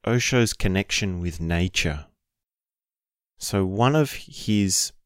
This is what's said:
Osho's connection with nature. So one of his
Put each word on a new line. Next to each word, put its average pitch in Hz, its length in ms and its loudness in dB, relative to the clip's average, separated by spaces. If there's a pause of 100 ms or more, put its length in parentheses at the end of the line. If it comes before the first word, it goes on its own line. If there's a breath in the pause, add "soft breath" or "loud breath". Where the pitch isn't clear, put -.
Osho's 120 480 2
connection 95 680 -2
with 85 200 -4
nature. 82 680 -2 (1300)
So 98 260 0
one 117 320 2
of 147 160 2
his - 800 -2 (140)